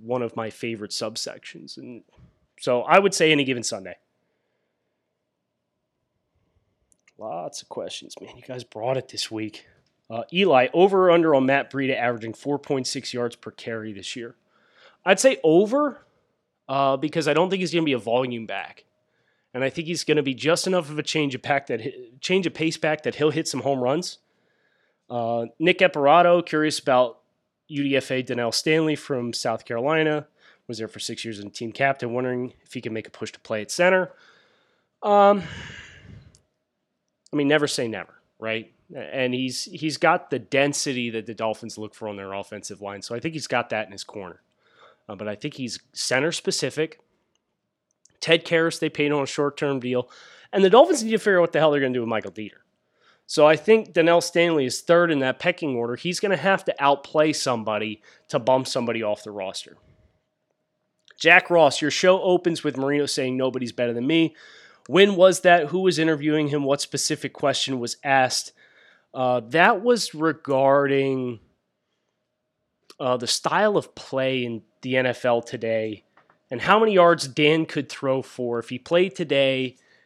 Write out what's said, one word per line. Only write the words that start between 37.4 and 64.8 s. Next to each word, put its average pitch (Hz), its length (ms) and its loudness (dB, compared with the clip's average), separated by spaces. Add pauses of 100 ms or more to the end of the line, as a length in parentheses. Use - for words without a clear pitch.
never 147 180 4
say 131 220 -4
never, 98 260 -10 (240)
right? 110 340 -8 (220)
And 127 400 -4
he's, 127 300 -4
he's 156 340 -8
got 170 320 0
the 131 80 -4
density 135 720 -2
that 110 160 -8
the 113 80 -10
Dolphins 110 420 -8
look 107 180 -14
for 110 140 -12
on 104 80 -10
their 98 160 -12
offensive 98 480 -12
line, 101 220 -12
so - 120 -10
I 120 60 -8
think 160 140 -6
he's 147 120 -10
got 120 220 -2
that 110 160 -4
in 98 80 -18
his 98 100 -14
corner. 92 380 -16 (640)
Uh, 104 80 -12
but 104 140 -10
I 104 60 -6
think 147 180 -10
he's 123 260 -10 (140)
center 139 400 -2
specific. - 680 -4 (1200)
Ted 165 260 2
Karras, 165 340 0
they 160 80 -2
paid 147 240 -2
on 147 100 0
a 135 40 -6
short-term 143 540 -4
deal. 123 300 -4 (440)
And 196 100 4
the 190 60 6
Dolphins 269 340 -2
need 220 60 -6
to 220 80 0
figure 196 200 0
out 175 40 4
what 165 100 -2
the 160 60 -2
hell 156 120 2
they're 147 120 0
gonna 131 100 -2
do 123 80 -4
with 113 80 -6
Michael 107 220 -4
Dieter. 104 320 -16 (640)
So 151 200 4
I 156 100 6
think 214 360 2
Donnell 170 300 4
Stanley 170 420 2
is 127 160 -6
third 170 300 4
in 151 80 0
that 131 200 -2
pecking 170 380 -2
order. 117 200 -4
He's 175 240 -6
gonna 196 180 0
have 185 260 0
to - 180 -2
outplay 143 520 2
somebody 107 640 -4 (280)
to 147 100 -2
bump 131 280 2
somebody 117 360 -4
off 104 200 -4
the 107 100 -14
roster. 98 440 -12 (1400)
Jack 175 320 6
Ross, 160 320 6
your 147 80 0
show 185 320 4
opens 180 420 0
with 143 140 -4
Marino 143 260 0
saying, 131 320 -4
"Nobody's 127 360 -4
better 120 200 -2
than 120 140 -4
me." 160 280 2 (520)